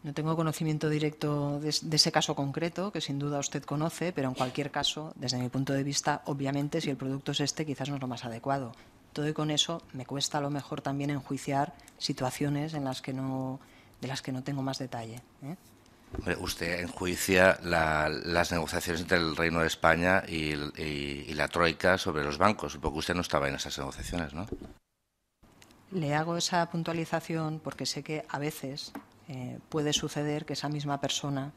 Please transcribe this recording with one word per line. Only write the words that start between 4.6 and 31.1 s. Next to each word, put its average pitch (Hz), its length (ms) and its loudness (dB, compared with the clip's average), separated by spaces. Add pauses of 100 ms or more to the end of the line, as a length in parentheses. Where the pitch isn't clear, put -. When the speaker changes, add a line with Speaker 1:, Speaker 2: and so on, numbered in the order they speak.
Speaker 1:
caso, 151 440 -2
desde 127 220 -2
mi 123 120 0
punto 135 220 0
de 139 120 2
vista, 139 420 0
obviamente, 143 560 0
si 151 80 -2
el 135 80 -2
producto 135 340 -4
es 143 80 0
este, 151 260 0
quizás 135 240 -4
no 143 60 -2
es 135 60 -4
lo 131 60 -4
más 120 180 -6
adecuado. 120 480 -2 (400)
Todo 151 160 0
y 156 40 -2
con 151 180 0
eso, 160 320 0 (100)
me 127 140 -8
cuesta 139 320 -2
a - 20 0
lo 143 80 -2
mejor 143 320 -4
también 139 300 -2
enjuiciar 139 640 -2 (240)
situaciones 143 760 0
en 147 100 -2
las 131 180 -4
que 135 120 -6
no, 131 460 -4 (420)
de 127 60 -6
las 135 160 -4
que - 80 -4
no 127 120 -4
tengo 139 200 -2
más 135 160 -2
detalle, 120 420 -8 (220)
¿eh? 143 120 -8 (640)
Speaker 2:
Hombre, 85 200 -2
usted 87 440 -2
enjuicia 90 840 6
la, 80 440 4
las 85 440 2
negociaciones 85 500 0
entre 90 160 4
el 80 180 2
Reino 82 260 4
de 80 60 6
España 87 600 6
y, 78 260 -2 (240)
y, 71 500 -4
y 80 60 -6
la 73 140 2
Troika 85 500 4
sobre 76 260 0
los 73 140 -2
bancos. 90 360 2
Supongo 73 220 -4
que 78 40 -2
usted 87 160 0
no 90 60 0
estaba 69 280 0
en 69 60 -2
esas 69 220 -6
negociaciones, 71 560 -6
¿no? 82 120 -6 (1500)
Speaker 1:
Le 156 220 0
hago 160 240 0
esa 170 320 2
puntualización 160 920 -2
porque 139 220 -6
sé 143 180 -4
que 156 260 -6
a - 80 -4
veces 143 560 -6 (400)
eh, 123 260 -8 (100)
puede 151 240 2
suceder 147 520 0
que 147 80 -6
esa 143 160 -2
misma 147 320 -2
persona 143 560 -2